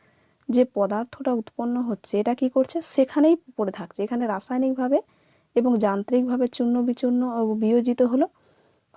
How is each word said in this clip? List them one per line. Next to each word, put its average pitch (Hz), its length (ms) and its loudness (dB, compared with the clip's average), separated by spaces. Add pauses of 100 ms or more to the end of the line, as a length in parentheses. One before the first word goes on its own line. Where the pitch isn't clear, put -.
(500)
যে 247 140 4 (120)
পদার্থটা 208 580 -2
উৎপন্ন 240 480 -6
হচ্ছে, 233 400 -6
এটা 226 140 -2
কি 262 140 0
করছে, 262 320 0
সেখানেই 294 540 2 (200)
পড়ে 202 160 -2
থাকছে। 180 320 -12
এখানে 240 240 -4
রাসায়নিকভাবে 254 720 -2 (560)
এবং 240 220 2
যান্ত্রিকভাবে 247 720 0
চূর্ণ 240 340 0
বিচূর্ণ 247 400 0 (160)
ও 233 40 0 (140)
বিয়োজিত 233 460 2
হলো, 254 260 2 (680)